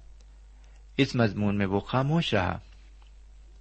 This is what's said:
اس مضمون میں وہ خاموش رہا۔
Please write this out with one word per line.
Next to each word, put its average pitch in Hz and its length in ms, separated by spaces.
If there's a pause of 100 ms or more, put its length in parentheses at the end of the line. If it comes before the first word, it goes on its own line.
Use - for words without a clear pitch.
(960)
اس 139 180
مضمون 104 420
میں 101 80
وہ 98 140
خاموش 143 540
رہا۔ 90 260 (1000)